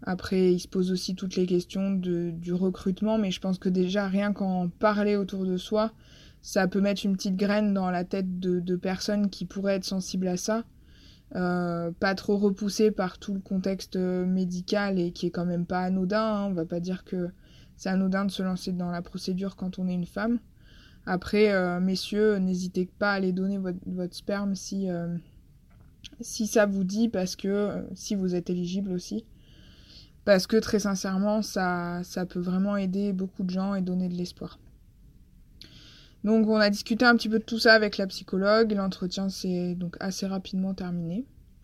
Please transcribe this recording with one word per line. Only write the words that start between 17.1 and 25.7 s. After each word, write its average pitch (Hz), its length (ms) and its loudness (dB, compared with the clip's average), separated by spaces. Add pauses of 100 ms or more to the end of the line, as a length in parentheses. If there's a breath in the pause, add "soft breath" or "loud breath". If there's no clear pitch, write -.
c'est - 140 -6
anodin 190 360 2
de 196 60 -2
se 196 100 -4
lancer 185 300 -4
dans 175 180 -4
la 175 140 -6
procédure 185 520 -6
quand 185 220 -8
on 185 100 -2
est 180 60 -2
une 175 140 -2
femme. 226 320 -2 (640 soft breath)
Après, 208 460 4
euh, 180 280 2
messieurs, 202 580 2
n'hésitez 185 600 0
pas 202 140 0
à 196 40 0
aller 190 180 0
donner 190 260 -2
votre, 185 260 -4
votre 180 300 -6
sperme 202 400 -4
si, 190 340 -4
euh, 170 260 -4 (1080 soft breath)